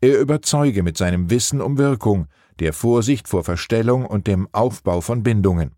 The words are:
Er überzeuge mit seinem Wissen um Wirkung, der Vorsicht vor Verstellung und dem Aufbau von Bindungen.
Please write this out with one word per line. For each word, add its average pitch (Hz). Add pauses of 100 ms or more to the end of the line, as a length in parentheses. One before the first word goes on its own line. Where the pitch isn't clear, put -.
Er 135
überzeuge 147
mit 85
seinem 90
Wissen 123
um 131
Wirkung, 113 (320)
der 80
Vorsicht 117
vor 90
Verstellung 113
und 101
dem 98
Aufbau 104
von 117
Bindungen. 95